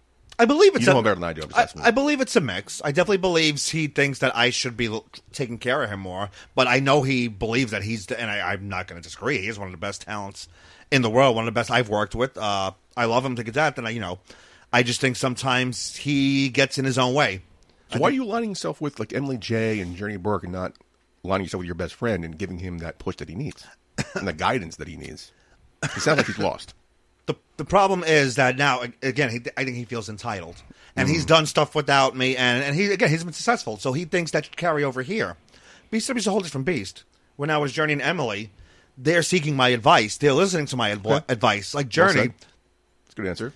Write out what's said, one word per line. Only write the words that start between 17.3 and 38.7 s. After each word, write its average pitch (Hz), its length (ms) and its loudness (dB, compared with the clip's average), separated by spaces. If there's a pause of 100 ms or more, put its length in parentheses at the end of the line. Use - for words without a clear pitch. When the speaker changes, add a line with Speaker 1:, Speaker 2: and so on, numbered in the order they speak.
Speaker 2:
So - 60 -6
Speaker 1:
I - 20 0
Speaker 2:
why 160 100 4
Speaker 1:
think 269 120 2
Speaker 2:
are 254 40 -4
you 202 60 -6
aligning 226 220 -2
yourself 165 280 -6
with, 147 180 -4
like, 110 140 -8
Emily 139 240 -4
J 110 440 -2
and 87 140 -6
Journey 104 220 -6
Burke 95 280 -2
and 87 80 -8
not 92 200 -6 (500)
aligning 95 220 -2
yourself 92 140 -6
with 90 80 -6
your 87 80 -8
best 85 180 -6
friend 104 320 -2
and 82 140 -12
giving 92 220 -8
him 90 180 -8
that 82 200 -10
push - 180 -8
that - 120 -14
he 82 60 -14
needs 123 320 -10 (480)
and 98 120 -6
the 87 60 -2
guidance 90 440 -2
that 73 120 -12
he 87 80 -14
needs? - 360 -16 (500)
It - 180 -8
sounds 151 160 2
like 127 100 2
he's 107 120 -8
lost. - 340 -4 (540)
Speaker 1:
The, - 80 -4 (240)
the 151 60 -6
problem 190 400 4
is 139 320 4
that 127 200 4
now, 131 260 2
a-, 120 100 -8 (140)
again, 131 240 0
he, 120 100 -6 (160)
I 131 80 -2
think 123 120 -6
he 120 80 -8
feels 113 240 -8
entitled. 98 480 -8 (400)
And 131 120 2
he's 156 160 2
Speaker 2:
Mm. - 40 -2
Speaker 1:
done 160 180 8
stuff 147 280 2
without 139 420 4
me. 127 200 2
And, 123 280 2
and 143 100 -2
he, 196 180 2
again, 190 180 4
he's 165 120 0
been 170 120 -8
successful. 226 420 -2
So 131 160 -2
he 175 120 -4
thinks 170 280 -2
that 151 140 0
should - 100 -20
carry 156 260 0
over 127 200 -2
here. 123 340 -4 (540)
B 220 100 0
C - 80 -4
W 247 100 -4
is 196 80 -4
a 202 40 2
whole 202 100 0
different 139 260 -6
beast. 123 380 -4 (320)
When 147 140 -4
I 151 80 2
was 143 140 0
Journey 156 200 0
and 143 100 -2
Emily, 120 480 -2 (460)